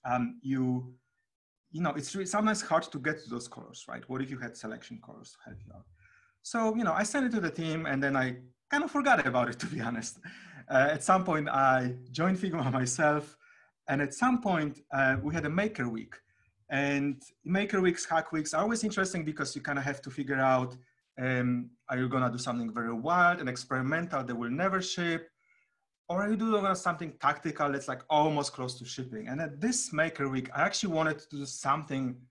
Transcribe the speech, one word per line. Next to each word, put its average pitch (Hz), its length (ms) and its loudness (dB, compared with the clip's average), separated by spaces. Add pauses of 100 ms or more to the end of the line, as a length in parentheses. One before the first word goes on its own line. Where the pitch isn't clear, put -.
um, 123 380 0
you, 127 520 0 (760)
you 160 100 -4
know, 160 80 2
it's 151 240 -6
really 196 120 -4
sometimes 214 360 2
hard 165 220 2
to - 140 -10
get 151 260 -2
to - 60 -14
those 117 180 -6
colors, - 400 -16
right? 120 200 -10
What 131 140 -4
if 131 80 -6
you 131 80 -8
had 120 180 -10
selection 113 480 -12
colors - 280 -20
to - 120 -20
help - 220 -16
you 92 80 -20
out? - 100 -20 (580)
So, 220 320 0
you 233 80 0
know, 170 120 2
I 190 80 2
sent 254 240 0
it 233 60 0
to 220 80 2
the 170 100 0
team 160 340 -2
and 135 180 0
then 139 140 2
I 127 200 2 (340)
kind 294 120 2
of 339 80 -4
forgot 247 360 4
about 123 240 2
it, 120 80 -8
<laughs> - 40 -8
to - 40 -6
be 139 140 -6
honest. 117 380 -6 (520)
Uh, 135 220 6
at 156 100 -4
some 190 200 6
point, 156 260 0
I 131 460 4 (160)
joined 180 280 2
Figma 160 340 0
<laughs> 131 80 2
myself. 147 560 2 (520)
And 143 120 0
at 139 140 -2
some 247 260 4
point, 160 400 0 (120)
uh, 135 300 4
we 147 120 -2
had 165 100 -2
a 147 60 -2
maker 190 380 0
week. 113 260 -8 (560)
And 143 520 0 (220)
maker 196 360 2
weeks, 175 260 2
hack 160 260 0
weeks 156 220 -2
are 160 80 4
always 226 220 0
interesting 190 400 0
because 151 320 -4
you 147 60 -8
kind 143 160 -2
of 135 60 -4
have 139 180 -4
to 139 80 -10
figure 135 300 -2
out, 127 340 4 (460)
um, 123 500 0 (200)
are 127 80 0
you 127 100 2
gonna 127 220 2
do 120 80 -6
something 120 340 -4
very 117 220 -4
wild 175 460 4
and 131 80 -2
experimental 131 760 -2
that 123 120 -4
will 117 160 -2
never 180 300 0
ship? 170 500 -2 (800)
Or 180 140 0
are 208 80 0
you 220 60 2
doing 202 380 2
something 170 460 -2
tactical 147 520 0
that's, 139 160 -4
like, 131 200 -6
almost 151 460 4
close 127 240 -6
to 120 80 -12
shipping? 113 420 -8
And 135 120 -4
at 147 200 -6
this 240 320 0
maker 156 360 0
week, 131 260 -2
I 143 80 2
actually 190 320 0
wanted 156 240 2
to - 100 -20
do 143 180 -8
something 135 720 -2 (140)